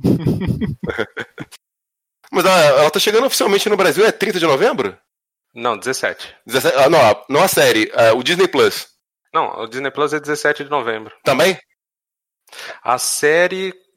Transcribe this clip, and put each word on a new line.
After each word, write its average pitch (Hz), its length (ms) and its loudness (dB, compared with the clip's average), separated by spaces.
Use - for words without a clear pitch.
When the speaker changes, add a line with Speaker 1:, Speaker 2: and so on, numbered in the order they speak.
Speaker 1:
<laughs> - 760 -2
Speaker 2:
Mas 180 140 0
ela, 185 140 4
ela 151 120 4
tá 196 80 -2
chegando 226 260 2
oficialmente 214 440 0
no 208 80 2
Brasil, 185 280 2
é 226 60 4
trinta - 280 -4
de 165 60 -2
novembro? 147 520 0
Speaker 3:
Não, 117 240 -4
dezessete. 104 560 -6
Speaker 2:
Dezessete, 131 320 0
ah, 139 120 4
não, 160 100 4
a, - 160 -2
não 147 160 0
a 196 40 2
série, 120 480 2
ah, 113 180 4
o 123 100 -2
Disney 175 240 0
Plus. 117 400 0
Speaker 3:
Não, 160 160 -2
o 113 40 -12
Disney 131 240 -8
Plus 143 220 -4
é 151 60 -4
dezessete 147 440 -4
de 139 60 -16
novembro. 113 440 -6
Speaker 2:
Também? 156 340 0
Speaker 3:
A 123 140 -2
série 180 760 -2